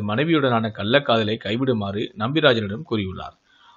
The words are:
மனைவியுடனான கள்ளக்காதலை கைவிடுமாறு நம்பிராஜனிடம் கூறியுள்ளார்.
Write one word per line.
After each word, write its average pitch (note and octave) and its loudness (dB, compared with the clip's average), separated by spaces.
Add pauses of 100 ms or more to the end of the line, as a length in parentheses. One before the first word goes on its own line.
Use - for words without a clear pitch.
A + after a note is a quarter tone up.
மனைவியுடனான B2 2
கள்ளக்காதலை A2+ 2
கைவிடுமாறு G#2+ -2 (160)
நம்பிராஜனிடம் B2 0
கூறியுள்ளார். F#2+ -6 (400)